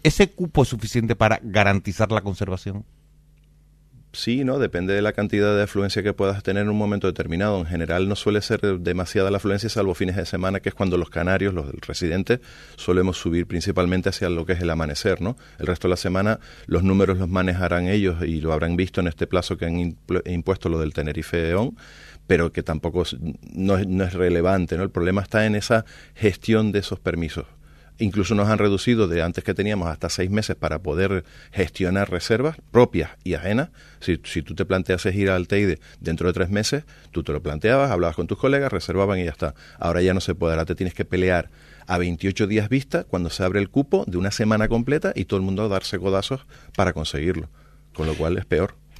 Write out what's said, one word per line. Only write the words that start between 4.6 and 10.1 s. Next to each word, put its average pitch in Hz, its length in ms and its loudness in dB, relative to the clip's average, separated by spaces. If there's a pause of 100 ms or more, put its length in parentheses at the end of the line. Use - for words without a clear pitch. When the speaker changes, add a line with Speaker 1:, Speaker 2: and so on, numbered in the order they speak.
Speaker 2:
Depende 92 340 0
de 101 80 0
la 107 100 0
cantidad 104 440 2
de 104 80 4
afluencia 98 400 -2
que 101 80 0
puedas 98 320 0
tener 98 180 0
en 104 60 0
un 107 100 0
momento 101 300 0
determinado. 90 500 -2
En 87 80 -2
general 82 420 0
no 104 60 0
suele 104 280 0
ser - 180 -2 (180)
demasiada 90 540 0
la 101 60 2
afluencia, 101 300 -2
salvo 98 280 0
fines 92 180 -2